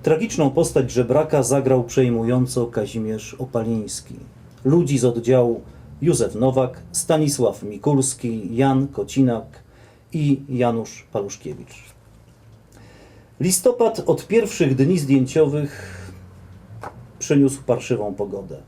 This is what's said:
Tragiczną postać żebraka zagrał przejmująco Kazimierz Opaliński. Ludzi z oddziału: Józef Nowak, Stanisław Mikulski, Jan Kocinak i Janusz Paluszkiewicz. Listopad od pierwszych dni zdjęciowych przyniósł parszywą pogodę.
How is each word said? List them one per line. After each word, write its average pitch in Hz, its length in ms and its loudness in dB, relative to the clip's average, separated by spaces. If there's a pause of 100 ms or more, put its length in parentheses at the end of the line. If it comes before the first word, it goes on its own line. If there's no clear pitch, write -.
Tragiczną 156 460 2
postać 151 420 2
żebraka 139 520 2
zagrał 131 400 2
przejmująco 123 800 0
Kazimierz 110 680 -6
Opaliński. 113 800 -6 (500)
Ludzi 143 320 4
z 120 80 2
oddziału: 117 560 2 (400)
Józef 123 340 0
Nowak, 127 460 0 (100)
Stanisław 143 720 0
Mikulski, 113 920 -2
Jan 135 320 2
Kocinak 120 760 -2 (500)
i 143 360 0
Janusz 120 640 -2
Paluszkiewicz. - 840 -10 (1400)
Listopad 214 680 0
od - 220 0
pierwszych 185 480 2
dni 156 240 2
zdjęciowych 139 1000 0 (1160)
przyniósł 139 440 2
parszywą 104 500 -2
pogodę. 95 440 -8 (100)